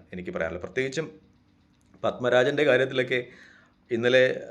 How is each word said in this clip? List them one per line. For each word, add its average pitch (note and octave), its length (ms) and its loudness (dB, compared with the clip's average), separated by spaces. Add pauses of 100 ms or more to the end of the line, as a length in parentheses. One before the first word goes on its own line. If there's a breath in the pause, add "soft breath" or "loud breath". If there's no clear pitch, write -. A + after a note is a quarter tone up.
(100)
എനിക്ക് F2+ 240 -12
പറയാനുള്ളത്. E2+ 300 -6
പ്രത്യേകിച്ചും C3+ 420 -4 (960)
പത്മരാജൻ്റെ B2+ 640 0
കാര്യത്തിലൊക്കെ C3 540 0 (720 loud breath)
ഇന്നലെ B2 340 4 (260)